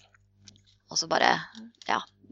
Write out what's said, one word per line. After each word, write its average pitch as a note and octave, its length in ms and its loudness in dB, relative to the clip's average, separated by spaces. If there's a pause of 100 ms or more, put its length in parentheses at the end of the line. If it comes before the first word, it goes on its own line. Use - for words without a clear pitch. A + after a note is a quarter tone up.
(920)
og D#3+ 80 -4
så E3 120 -4
bare, D#3+ 220 4 (560)
ja. A2 100 0 (340)